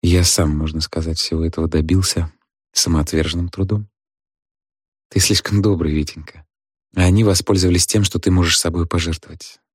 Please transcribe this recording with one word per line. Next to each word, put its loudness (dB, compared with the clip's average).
Я 4
сам, 0
можно -4
сказать, -6
всего -4
этого -2
добился 0
самоотверженным -2
трудом. -4
Ты 0
слишком 2
добрый, 2
Витенька. -6
А 0
они 4
воспользовались 2
тем, 2
что -2
ты 0
можешь 4
собой -2
пожертвовать. -6